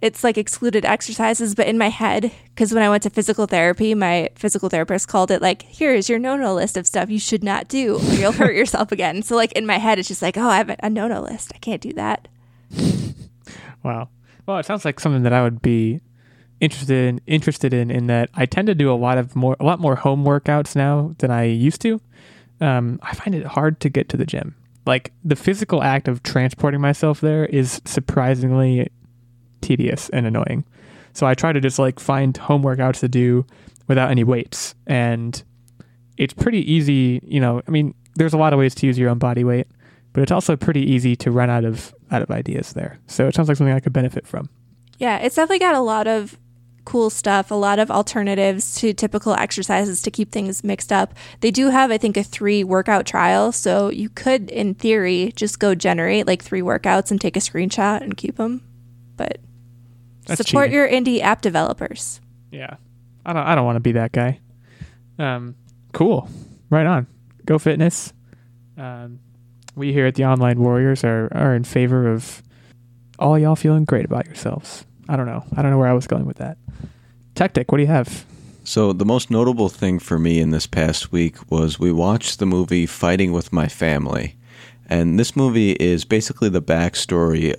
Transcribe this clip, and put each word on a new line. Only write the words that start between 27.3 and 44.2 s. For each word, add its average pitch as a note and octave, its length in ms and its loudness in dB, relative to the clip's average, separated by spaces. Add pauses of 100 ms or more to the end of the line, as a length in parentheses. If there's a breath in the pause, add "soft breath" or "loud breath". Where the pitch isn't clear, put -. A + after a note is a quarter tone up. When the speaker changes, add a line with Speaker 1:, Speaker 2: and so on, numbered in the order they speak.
Speaker 2:
is C3 380 0
surprisingly C3 1080 2 (680)
tedious B2 500 -2
and A#2 160 0
annoying. A2+ 380 -2 (480 loud breath)
So - 140 0
I C3 80 4
try E3 180 0
to C#3+ 80 2
just, C3 180 0
like, C3 220 0
find C3+ 360 0
home D3 260 0
workouts C3 380 0
to B2 80 0
do B2 380 2 (400 loud breath)
without C3 240 2
any B2 140 4
weights. - 500 -2 (140)
And A#2+ 520 -2 (760 loud breath)
it's - 180 -12
pretty A3+ 360 -2
easy, C#3 540 2
you C#3+ 160 -2
know, B2 260 0
I - 40 -12
mean, D3+ 240 0 (220)
there's D#3+ 180 2
a D#3+ 40 2
lot D#3 140 4
of C#3+ 60 4
ways C3+ 180 2
to - 100 -2
use B2+ 120 2
your B2 100 2
own A#2+ 100 0
body B2 260 0
weight. B2 240 0 (440 soft breath)
But C#3 100 0
it's C#3 100 0
also F3+ 240 2
pretty C#3+ 260 0
easy B2+ 340 2
to - 140 -2
run B2 200 2
out A#2+ 140 0
of, A2+ 300 -6 (160)
out A2+ 120 0
of - 80 -6
ideas - 420 -6
there. - 340 -8
So - 220 0
it B2+ 60 -2
sounds D#3+ 140 2
like C#3+ 80 2
something C#3 180 2
I C3+ 60 0
could B2+ 120 -2
benefit B2+ 340 -2